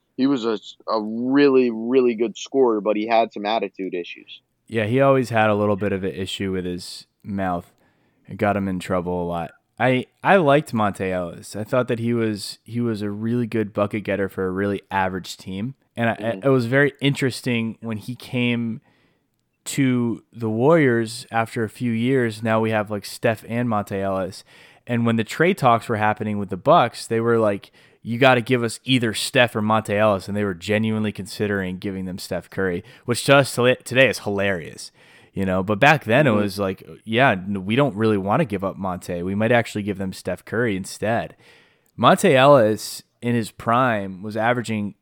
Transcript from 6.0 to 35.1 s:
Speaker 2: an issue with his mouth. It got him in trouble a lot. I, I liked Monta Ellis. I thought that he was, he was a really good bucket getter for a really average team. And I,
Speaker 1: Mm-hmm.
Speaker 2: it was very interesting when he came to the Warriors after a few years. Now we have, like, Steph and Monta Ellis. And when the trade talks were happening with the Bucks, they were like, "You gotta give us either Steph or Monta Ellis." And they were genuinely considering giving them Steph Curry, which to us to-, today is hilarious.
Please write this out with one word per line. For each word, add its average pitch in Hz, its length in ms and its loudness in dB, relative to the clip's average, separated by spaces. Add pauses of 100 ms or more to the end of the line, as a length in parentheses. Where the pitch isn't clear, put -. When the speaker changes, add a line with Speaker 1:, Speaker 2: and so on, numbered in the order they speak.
Speaker 2:
an 92 80 -2
issue 95 400 -6
with 92 120 -2
his 90 420 -8 (160)
mouth. 95 500 -4 (560)
It 101 100 -14
got 104 180 0
him 98 100 -2
in 92 140 -4
trouble 90 420 -2
a 87 60 -4
lot. 85 240 -6 (260)
I, 127 280 0 (180)
I 175 140 4
liked 151 360 2
Monta 101 340 -2
Ellis. 90 460 -6
I 104 80 -8
thought 127 240 0
that 117 140 -4
he 117 120 -2
was, 110 520 -4
he 120 160 -8
was 113 220 -2
a 104 80 -4
really 113 360 -2
good 107 260 -2
bucket 104 300 -2
getter 98 260 -2
for 95 180 -4
a 92 40 -2
really 98 400 -2
average 95 460 -4
team. 98 400 -10 (180)
And 117 160 0
I, 104 60 -2
Speaker 1:
Mm-hmm. 107 300 -6
Speaker 2:
it 139 40 2
was 127 160 2
very 139 340 0
interesting 120 800 -2
when 113 180 -8
he 120 180 -12
came 120 640 -4 (880)
to 123 560 0 (100)
the 117 180 -6
Warriors 117 800 2
after 113 340 -2
a 104 40 -2
few 120 240 -4
years. 117 500 0
Now 113 180 2
we 113 100 0
have, 107 200 0
like, 104 140 -6
Steph - 440 -4
and 120 200 -2
Monta 104 320 -2
Ellis. 95 440 -4 (420)
And 117 180 0
when 117 120 2
the 113 80 0
trade 185 340 0
talks 117 300 4
were 113 80 0
happening 107 420 0
with 101 120 -6
the 98 60 -4
Bucks, 139 500 2
they 113 140 -2
were 117 180 2
like, 104 340 0 (300)
"You 117 160 -6
gotta 127 220 6
give 120 220 0
us 113 220 -4
either 120 280 2
Steph - 440 2
or 107 60 0
Monta 107 280 0
Ellis." 104 380 2
And 101 80 -6
they 104 80 -2
were 98 100 -2
genuinely 107 560 -2
considering 98 680 -4
giving 95 260 -6
them 92 140 -8
Steph - 300 -8
Curry, 95 360 -2 (200)
which 120 200 -4
to 139 120 6
us 135 200 4
to-, 123 260 4
today 123 260 4
is - 120 -4
hilarious. 98 720 -4 (440)